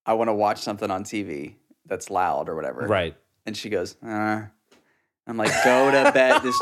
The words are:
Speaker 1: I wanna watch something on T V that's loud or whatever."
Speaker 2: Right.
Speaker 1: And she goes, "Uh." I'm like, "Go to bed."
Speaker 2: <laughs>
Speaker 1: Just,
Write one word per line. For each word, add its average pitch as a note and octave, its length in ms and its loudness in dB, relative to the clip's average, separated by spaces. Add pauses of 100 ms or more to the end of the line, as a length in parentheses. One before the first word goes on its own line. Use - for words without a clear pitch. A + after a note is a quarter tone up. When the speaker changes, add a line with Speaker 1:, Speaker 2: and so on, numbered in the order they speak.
Speaker 1:
I A2+ 80 0
wanna A2+ 200 0
watch G#2 260 0
something G#2 320 -6
on G2 140 -6
T G#2 180 -6
V D2 340 -10 (280)
that's - 240 -8
loud F2 400 0
or E2 60 -6
whatever." C2+ 260 -6
Speaker 2:
Right. F2+ 340 -2 (300)
Speaker 1:
And G#2+ 120 -8
she G#2+ 120 -10
goes, G2 340 -4
"Uh." G#2+ 400 -4 (840)
I'm A2+ 120 -8
like, G#2+ 140 0 (120)
"Go C3 260 6
to C#3 220 6
bed." C3 280 6
Speaker 2:
<laughs> - 40 -6
Speaker 1:
Just, B2 180 0